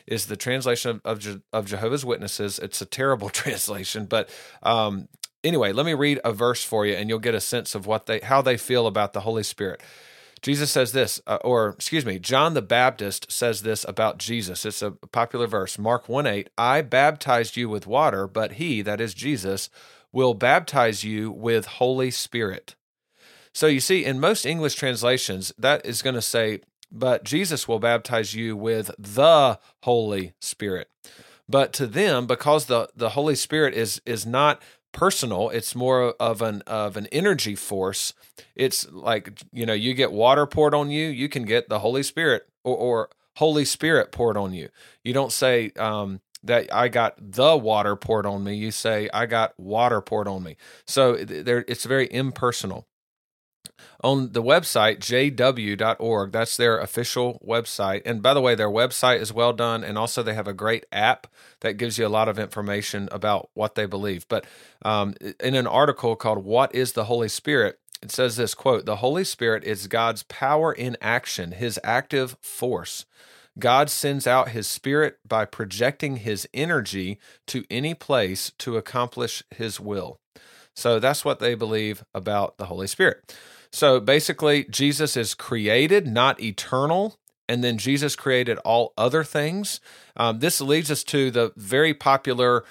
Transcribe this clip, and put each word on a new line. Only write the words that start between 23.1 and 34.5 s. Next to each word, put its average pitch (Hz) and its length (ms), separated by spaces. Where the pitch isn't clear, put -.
So - 140
you 143 140
see, 185 260
in 131 140
most 196 260
English 156 300
translations, 120 840
that 139 260
is 117 200
gonna 127 180
say, 110 400
"But 123 320
Jesus 156 440
will 113 120
baptize 113 560
you 113 200
with 107 440
the 127 580
Holy 107 580
Spirit." - 480
But 135 240
to 131 140
them, 127 400
because 147 400
the, 117 280
the 117 140
Holy 143 240
Spirit 147 400
is, 113 320
is 113 180
not 139 380